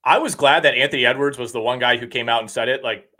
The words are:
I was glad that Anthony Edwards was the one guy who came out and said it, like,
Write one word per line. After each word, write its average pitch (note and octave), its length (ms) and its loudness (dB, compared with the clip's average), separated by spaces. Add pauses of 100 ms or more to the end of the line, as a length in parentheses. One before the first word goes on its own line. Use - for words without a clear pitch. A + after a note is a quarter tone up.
I D#3+ 140 4
was C#4+ 160 -2
glad C#3+ 300 2
that C#3 100 4
Anthony B2+ 320 0
Edwards C3+ 320 0
was A#2+ 140 -8
the A#2+ 100 -6
one A#2+ 160 -2
guy B2 200 2
who A#2+ 100 -10
came A#2+ 200 -6
out A#2 140 2
and A2 80 -10
said A#2 180 -4
it, C3 160 -2
like, A2 240 -6 (120)